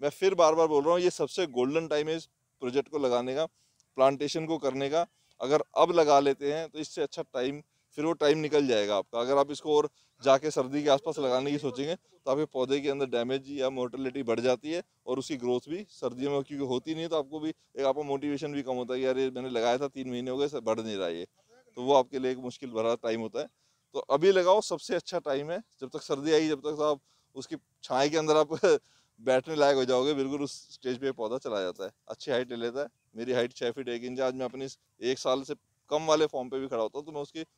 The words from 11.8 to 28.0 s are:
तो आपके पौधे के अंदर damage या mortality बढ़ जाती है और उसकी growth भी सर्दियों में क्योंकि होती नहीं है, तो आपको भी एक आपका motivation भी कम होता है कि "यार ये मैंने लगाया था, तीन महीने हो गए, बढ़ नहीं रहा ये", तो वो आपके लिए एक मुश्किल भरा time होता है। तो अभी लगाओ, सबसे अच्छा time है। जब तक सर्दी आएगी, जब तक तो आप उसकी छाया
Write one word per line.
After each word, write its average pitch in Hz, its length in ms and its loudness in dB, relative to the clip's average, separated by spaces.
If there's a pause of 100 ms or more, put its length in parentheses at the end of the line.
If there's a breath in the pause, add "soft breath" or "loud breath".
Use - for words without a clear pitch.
तो - 360 -8
आपके 147 140 0
पौधे 135 340 0
के 143 100 -2
अंदर 139 160 0
damage 123 440 -2
या 139 200 -2
mortality 131 540 -4
बढ़ 117 160 0
जाती 127 320 0
है 170 120 -4 (240)
और 131 120 -2
उसकी 139 180 -6
growth 123 320 -2
भी 190 200 -8
सर्दियों 127 420 -6
में 139 120 -2
क्योंकि 139 220 -8
होती 127 280 -4
नहीं 160 100 -6
है, 170 60 -6
तो 165 60 -2
आपको 147 240 -4
भी 156 100 -6
एक - 360 -6
आपका 135 160 2
motivation 143 520 -4
भी 143 100 -6
कम 127 100 -6
होता 123 200 -4
है 127 60 -2
कि 131 60 0
"यार 131 120 2
ये 131 120 0
मैंने 127 200 -8
लगाया 120 280 2
था, 139 100 -4
तीन 131 220 -10
महीने 123 220 -6
हो 131 60 -4
गए, 143 220 -2
बढ़ 113 200 0
नहीं 110 180 -6
रहा 92 100 -2
ये", 85 200 -6 (500)
तो 123 40 -8
वो 131 120 4
आपके 131 260 4
लिए 131 120 -2
एक 131 60 -6
मुश्किल 127 320 -12
भरा 113 260 0
time 113 260 -2
होता 110 180 -6
है। 151 80 -6 (460)
तो 139 60 -6
अभी 156 320 4
लगाओ, 185 300 4
सबसे 180 340 -6
अच्छा 175 240 -6
time 147 320 -4
है। 190 100 -6 (200)
जब 135 80 -10
तक 151 120 -10
सर्दी 147 300 -4
आएगी, 156 160 6
जब 151 120 0
तक 151 160 -6
तो 147 80 -2
आप 147 180 0 (340)
उसकी 135 200 -12 (280)
छाया 135 240 2